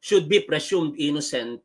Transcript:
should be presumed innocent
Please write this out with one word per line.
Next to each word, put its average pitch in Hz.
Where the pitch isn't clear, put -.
should 190
be 196
presumed 156
innocent 143